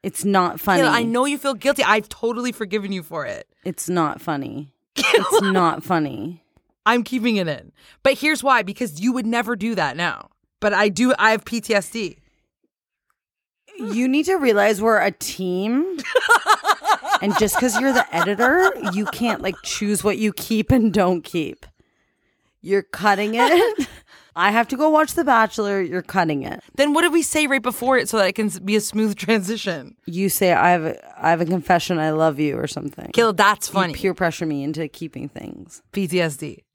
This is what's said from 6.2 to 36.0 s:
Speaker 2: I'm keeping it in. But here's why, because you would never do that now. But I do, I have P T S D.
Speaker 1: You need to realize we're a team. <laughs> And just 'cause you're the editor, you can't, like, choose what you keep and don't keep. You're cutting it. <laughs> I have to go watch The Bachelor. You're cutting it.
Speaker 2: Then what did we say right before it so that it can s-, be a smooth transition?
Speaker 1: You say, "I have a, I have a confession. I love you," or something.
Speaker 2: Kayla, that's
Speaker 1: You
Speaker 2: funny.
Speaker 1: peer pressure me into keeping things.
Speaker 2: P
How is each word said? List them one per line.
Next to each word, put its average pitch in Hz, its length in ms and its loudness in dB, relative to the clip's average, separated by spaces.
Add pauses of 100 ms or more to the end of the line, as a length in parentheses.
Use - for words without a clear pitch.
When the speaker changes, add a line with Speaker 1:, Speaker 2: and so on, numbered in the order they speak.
Speaker 2:
I'm 240 160 2
keeping 233 340 -2
it 180 120 -2
in. 143 240 -10 (300)
But 269 160 2
here's 302 260 0
why, 254 180 4
because 180 380 -8
you 240 120 0
would 233 140 -4
never 233 300 -2
do 214 180 -4
that 147 220 -2
now. 170 320 -6 (320)
But 208 120 2
I 208 160 4
do, 240 300 2
I 220 140 2
have 214 120 -2
P 233 160 -6
T 220 140 -2
S 202 160 -2
D. 196 280 -8 (1600)
Speaker 1:
You 233 300 -2
need 285 180 2
to 381 100 2
realize 214 440 2
we're 220 200 4
a 190 100 0
team. 220 920 -4
<laughs> - 60 -12 (1120)
And 202 160 0
just 214 180 2
'cause 240 240 0
you're 269 140 2
the 240 200 0
editor, 247 560 2 (220)
you 202 140 -2
can't, 226 340 -2
like, 185 220 -2
choose - 420 -2
what 202 140 0
you 208 160 0
keep 214 360 -2
and 233 220 4
don't 180 320 2
keep. - 400 -6 (960)
You're 190 220 0
cutting 208 540 0
it. 339 520 2 (240)
<laughs> - 240 -20
I 180 140 2
have 226 180 2
to 262 80 -4
go 302 140 4
watch 311 240 2
The 339 100 0
Bachelor. 220 560 2
You're 175 220 -4
cutting 160 400 0
it. - 180 -8 (140)
Speaker 2:
Then 294 180 4
what 320 100 4
did 330 120 2
we 330 80 4
say 302 240 0
right 262 160 0
before 254 340 0
it 220 140 0
so 226 80 0
that 190 100 4
it 190 60 -4
can 214 140 0
s-, 180 100 -6
be 208 180 0
a 208 60 2
smooth 208 340 0
transition? 190 880 -4
Speaker 1:
You 185 240 -2
say, 180 240 2
"I 165 200 6
have 165 120 2
a, - 420 -8
I 165 40 4
have 170 100 2
a 175 60 2
confession. 175 520 0
I 156 120 0
love 156 280 2
you," 147 200 -2
or 147 80 -4
something. - 480 -10
Speaker 2:
Kayla, 226 200 4
that's 202 340 2
Speaker 1:
You - 40 -12
Speaker 2:
funny. 185 220 -2
Speaker 1:
peer 190 180 -2
pressure 170 320 -2
me 143 180 -4
into 151 240 -6
keeping 143 440 -12
things. - 500 -16 (120)
Speaker 2:
P 196 140 -2